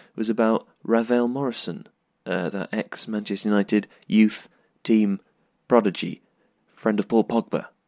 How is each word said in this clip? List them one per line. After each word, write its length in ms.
was 140
about 360
Ravel 460
Morrison, 580
uh, 220
that 240
ex-Manchester 760
United 380
youth 400
team 380
prodigy, 540
friend 240
of 80
Paul 160
Pogba, 440